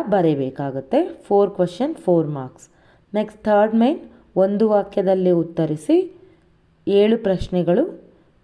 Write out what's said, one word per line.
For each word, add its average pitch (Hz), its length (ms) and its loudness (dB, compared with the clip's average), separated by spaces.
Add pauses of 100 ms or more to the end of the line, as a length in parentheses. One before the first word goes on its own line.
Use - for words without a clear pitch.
ಬರೆಯಬೇಕಾಗುತ್ತೆ. 139 880 -2 (240)
ಫೋರ್ 202 260 2
ಕ್ವೆಶ್ಚನ್, 220 460 -4
ಫೋರ್ 165 320 0
ಮಾರ್ಕ್ಸ್. 135 420 -12 (440)
ನೆಕ್ಸ್ಟ್ 214 300 -6
ಥರ್ಡ್ 214 320 2
ಮೈನ್ 247 240 2 (360)
ಒಂದು 202 340 2
ವಾಕ್ಯದಲ್ಲಿ 190 640 0
ಉತ್ತರಿಸಿ, 165 640 0 (920)
ಏಳು 208 300 4
ಪ್ರಶ್ನೆಗಳು, 185 680 0 (600)